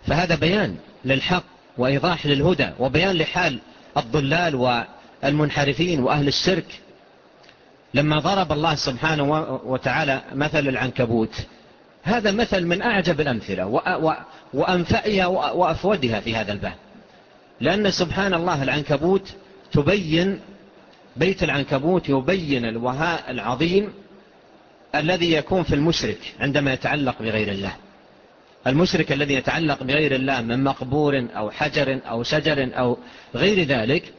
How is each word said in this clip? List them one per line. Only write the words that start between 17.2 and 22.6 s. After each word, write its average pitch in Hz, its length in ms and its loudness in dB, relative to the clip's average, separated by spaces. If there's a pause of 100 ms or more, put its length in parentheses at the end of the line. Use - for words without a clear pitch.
لأن 190 300 2
سبحان 190 420 0
الله 165 300 0
العنكبوت 151 680 0 (380)
تبين، 170 680 2 (760)
بيت 180 280 0
العنكبوت 143 680 0
يبين 139 560 0